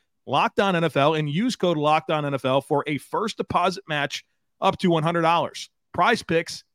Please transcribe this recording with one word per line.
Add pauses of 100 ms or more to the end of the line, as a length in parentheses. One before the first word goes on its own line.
(260)
locked
on
N
F
L
and
use
code
Locked
On
N
F
L
for
a
first
deposit
match (360)
up
to
one
hundred
dollars. (220)
Prize
Picks, (100)